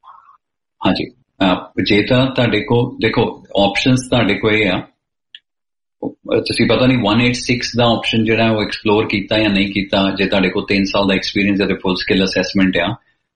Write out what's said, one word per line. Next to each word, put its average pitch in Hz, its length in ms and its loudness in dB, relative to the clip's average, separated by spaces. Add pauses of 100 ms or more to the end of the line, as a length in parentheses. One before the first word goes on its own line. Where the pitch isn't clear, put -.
(840)
ਹਾਂਜੀ, - 260 -2
ਅਹ, - 720 -4
ਜੇ 104 180 2
ਤਾਂ 131 280 2
ਤੁਹਾਡੇ 107 300 0
ਕੋਲ, 120 400 0
ਦੇਖੋ, 110 420 0 (220)
ਆਪਸ਼ਨਸ 127 340 2 (100)
ਤੁਹਾਡੇ 104 240 2
ਕੋਲ 107 220 0
ਇਹ 107 160 2
ਆ, 101 80 -2
ਅਹ, - 1600 -10
ਤੁਸੀਂ - 280 -2
ਪਤਾ 117 160 2
ਨਹੀਂ 127 120 4
ਵਨ 107 240 2
ਏਟ 123 140 0
ਸਿਕਸ - 420 -4
ਦਾ 120 80 2
ਆਪਸ਼ਨ 110 400 0
ਜਿਹੜਾ 113 260 2
ਉਹ 107 120 0
ਐਕਸਪਲੋਰ 107 440 0
ਕੀਤਾ 107 320 -2
ਜਾਂ 107 100 2
ਨਹੀਂ 98 240 0
ਕੀਤਾ। 98 440 0
ਜੇ 98 80 0
ਤੁਹਾਡੇ 95 240 0
ਕੋਲ 95 200 -4
ਤਿੰਨ 98 140 2
ਸਾਲ 98 240 0
ਦਾ 95 80 2
ਐਕਸਪੀਰੀਅੰਸ 101 460 -2
ਹੈ 95 60 0
ਤੇ 95 60 -2
ਫੁੱਲ 92 220 -2
ਸਕਿੱਲ 95 280 0
ਅਸੈਸਮੈਂਟ 92 540 0
ਆ, 85 100 0 (480)